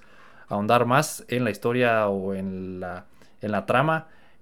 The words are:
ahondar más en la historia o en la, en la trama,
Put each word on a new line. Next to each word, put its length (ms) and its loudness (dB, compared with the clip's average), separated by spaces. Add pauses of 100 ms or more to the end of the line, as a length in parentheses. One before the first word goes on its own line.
(480)
ahondar 380 2
más 420 0
en 160 0
la 60 2
historia 580 2
o 260 -2
en 460 -8
la, 260 -10 (340)
en 120 -4
la 140 -2
trama, 420 0 (340)